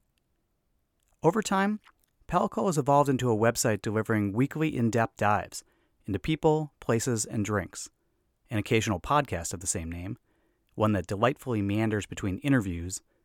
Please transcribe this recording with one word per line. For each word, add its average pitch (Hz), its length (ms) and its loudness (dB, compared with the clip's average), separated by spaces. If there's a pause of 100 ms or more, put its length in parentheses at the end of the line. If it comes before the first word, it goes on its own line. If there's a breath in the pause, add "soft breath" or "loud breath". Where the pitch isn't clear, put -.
(1200)
Over 170 200 4
time, 202 380 0 (480)
Pellicle 208 380 0
has 170 120 2
evolved 143 320 4
into 123 220 2
a 107 60 4
website 113 440 2
delivering 107 520 0
weekly 147 420 0
in-depth 113 400 2
dives 104 480 0 (420)
into 95 140 -4
people, 156 600 0
places, 117 420 0
and 107 220 -2
drinks, 101 440 -4 (600)
an - 80 -4
occasional 110 420 0
podcast 139 540 -2
of 85 80 -10
the 82 60 -8
same 82 220 -4
name, 87 280 -10 (580)
one 107 160 2
that 92 160 0
delightfully 117 540 0
meanders 104 440 0
between - 340 -6
interviews 95 600 -2 (240)